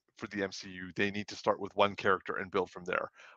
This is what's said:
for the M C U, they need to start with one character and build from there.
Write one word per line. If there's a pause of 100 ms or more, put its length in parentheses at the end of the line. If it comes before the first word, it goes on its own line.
(180)
for
the
M
C
U,
they
need
to
start
with
one
character
and
build
from
there. (280)